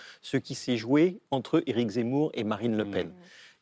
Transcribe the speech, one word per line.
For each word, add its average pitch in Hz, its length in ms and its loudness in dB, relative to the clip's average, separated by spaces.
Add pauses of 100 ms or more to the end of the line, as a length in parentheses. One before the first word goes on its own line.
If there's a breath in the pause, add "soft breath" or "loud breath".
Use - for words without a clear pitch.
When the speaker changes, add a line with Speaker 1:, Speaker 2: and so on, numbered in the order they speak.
(220 loud breath)
Speaker 1:
ce - 160 -2
qui 131 160 -6
s'est 123 240 -2
joué 147 420 4 (100)
entre 139 360 2
Éric 117 240 0
Zemmour 123 420 0
et 117 100 -4
Marine 107 320 0
Le 104 120 0
Pen. 92 220 -2
Speaker 2:
Mmh. 87 40 -14 (500 loud breath)